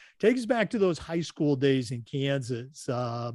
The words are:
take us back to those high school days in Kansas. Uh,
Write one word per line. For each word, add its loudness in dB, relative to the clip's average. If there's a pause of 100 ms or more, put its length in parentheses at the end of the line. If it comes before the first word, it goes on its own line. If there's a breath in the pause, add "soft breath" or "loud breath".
(200 loud breath)
take 4
us -4
back 2
to 0
those 4
high -4
school 0
days 2
in -6
Kansas. -4
Uh, -4